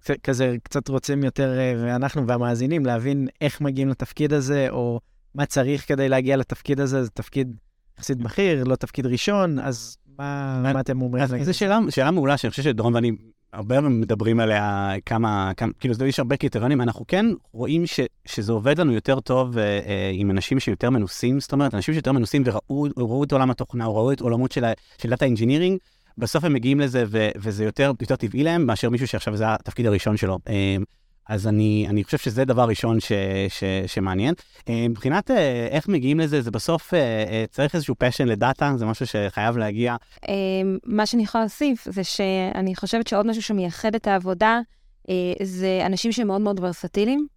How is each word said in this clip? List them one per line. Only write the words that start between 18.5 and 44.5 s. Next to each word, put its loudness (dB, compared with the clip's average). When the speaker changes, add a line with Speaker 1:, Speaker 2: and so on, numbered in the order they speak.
Speaker 2:
עובד 2
לנו 4
יותר 0
טוב, 0
אה, 2
אה, 0
עם 0
אנשים 0
שיותר 0
מנוסים, 0
זאת -8
אומרת, 2
אנשים 0
שיותר 0
מנוסים 2
וראו, -2
ראו 0
את -4
עולם 4
התוכנה, -4
או 0
ראו 2
את -2
עולמות 0
של 0
ה-, 2
של -2
Data 2
Engineering, 2
בסוף 0
הם 2
מגיעים 2
לזה, 2
ו-, 2
וזה -4
יותר, 2
יותר -2
טבעי -2
להם, 2
מאשר 0
מישהו 0
שעכשיו -4
זה 0
התפקיד -4
הראשון 2
שלו. -2
אה, 0
אז -2
אני, 2
אני 0
חושב -2
שזה 0
דבר 4
ראשון 2
ש-, -4
ש-, -6
שמעניין. 0
אה, 0
מבחינת, -2
אה, 2
איך -2
מגיעים 2
לזה, 2
זה -4
בסוף, -2
אה, 4
אה, 0
צריך -2
איזשהו -2
passion 2
לדאטה, 2
זה -2
משהו -2
שחייב -2
להגיע. 0
Speaker 3:
אה, -2
מה 0
שאני 2
יכולה 0
להוסיף -2
זה -4
שאני -2
חושבת -2
שעוד 0
משהו -2
שמייחד -2
את -2
העבודה, 2